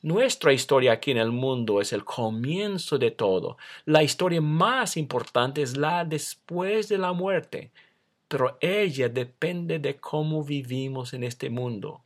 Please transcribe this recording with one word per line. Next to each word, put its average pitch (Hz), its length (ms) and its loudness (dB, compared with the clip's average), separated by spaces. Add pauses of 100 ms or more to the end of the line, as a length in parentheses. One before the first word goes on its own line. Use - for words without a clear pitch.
Nuestra 175 500 4
historia 127 400 6
aquí 113 200 0
en 123 40 2
el 113 160 2
mundo 120 480 0
es 101 140 -2
el 101 100 -4
comienzo 151 920 -2
de 113 120 2
todo. 95 460 0 (300)
La 156 160 6
historia 170 400 2
más 185 560 2
importante 131 640 -2
es 127 160 -4
la 170 260 0
después 180 880 -4
de 202 80 0
la 185 160 -2
muerte, 180 580 -4 (560)
pero 127 320 0
ella 165 480 0
depende 165 720 -4
de 139 180 -4
cómo 156 480 -2
vivimos 135 720 -6
en 123 100 -6
este 123 240 -6
mundo. 120 580 -6